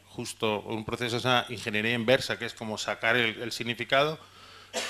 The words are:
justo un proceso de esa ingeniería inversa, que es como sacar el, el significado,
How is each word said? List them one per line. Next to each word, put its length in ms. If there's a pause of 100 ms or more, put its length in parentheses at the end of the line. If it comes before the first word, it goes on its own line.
justo 540
un 220
proceso 320
de 40
esa 300
ingeniería 440
inversa, 440
que 80
es 80
como 240
sacar 380
el, 260
el 100
significado, 680 (720)